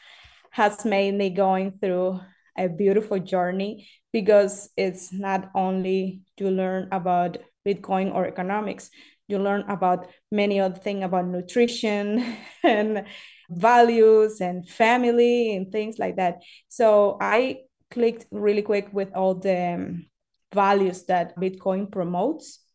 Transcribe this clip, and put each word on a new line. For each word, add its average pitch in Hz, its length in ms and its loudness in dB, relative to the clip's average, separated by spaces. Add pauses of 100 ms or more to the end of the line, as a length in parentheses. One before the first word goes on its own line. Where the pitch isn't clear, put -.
(500)
has 208 340 0
made 196 300 0
me 202 160 0
going 190 500 0
through 185 380 -2 (400)
a 185 100 -2
beautiful 196 520 0
journey, 190 680 -4 (240)
because 202 640 2
it's 185 360 -4
not 190 420 -4
only 190 680 -2 (140)
you 196 140 -2
learn 190 400 -2
about 180 460 -2 (280)
Bitcoin 190 480 -2
or 185 140 -2
economics, 190 640 -8 (380)
you 202 100 -4
learn 202 300 -2
about 180 400 0 (240)
many 202 260 0
other 185 220 -2
things 202 240 -6
about 180 240 -2
nutrition 214 1080 -2 (140)
<laughs> - 140 -4
and 214 400 2 (440)
values 220 920 6
and 180 280 -4
family 240 840 2
and 190 160 -6
things 220 300 -6
like 185 160 -6
that. 180 260 -2 (240)
So 208 540 4
I 220 380 0 (300)
clicked 233 440 -2
really 208 300 0
quick 202 300 -2
with 196 220 -4
all 190 200 0
the, 180 400 -2
um, 180 320 -8 (460)
values 196 520 2
that 175 320 -2
Bitcoin 190 540 -4
promotes, 190 680 -6 (160)